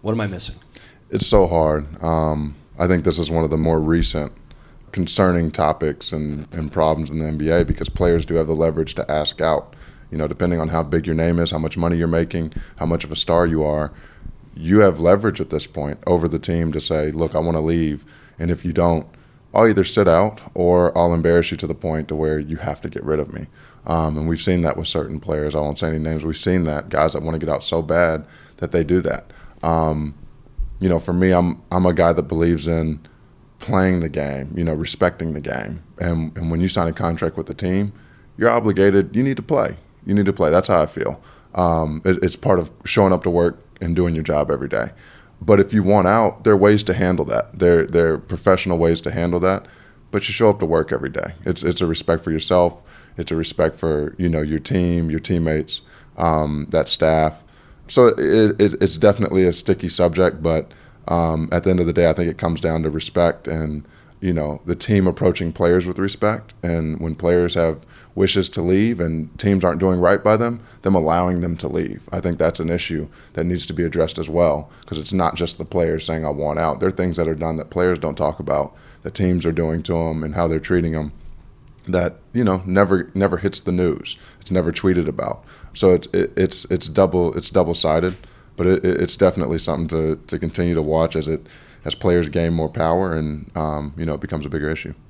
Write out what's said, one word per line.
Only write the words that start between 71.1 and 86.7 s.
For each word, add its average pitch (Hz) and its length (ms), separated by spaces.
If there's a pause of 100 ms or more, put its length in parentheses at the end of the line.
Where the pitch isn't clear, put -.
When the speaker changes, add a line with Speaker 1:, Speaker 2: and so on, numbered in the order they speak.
Speaker 2:
them 85 180
to 71 100
leave. 69 440
I 92 80
think 85 180
that's 82 220
an 82 100
issue 82 380 (260)
that 82 100
needs 87 220
to 90 80
be 85 80
addressed 82 360
as 78 120
well, 78 400 (160)
'cause 82 100
it's 76 160
not 90 220
just - 240
the 85 60
players 80 420
saying, 80 180
"I 76 60
want 76 300
out." 80 200
There 92 80
are 92 40
things 90 240
that 82 120
are 80 60
done 80 220
that 78 120
players 90 300
don't 76 180
talk 78 220
about, 71 360 (280)
that - 100
teams 90 320
are 82 80
doing 82 300
to 85 140
'em 80 260
and 76 120
how 85 120
they're 80 140
treating 85 340
'em, 78 180 (760)
that, 87 320 (120)
you 120 120
know, 92 200
never, 92 480
never 98 260
hits 95 220
the 92 120
news. 90 440 (240)
It's - 120
never 87 200
tweeted 87 360
about. - 360 (300)
So 92 180
it's, 87 200
it, 92 240
it's, - 300
it's 90 200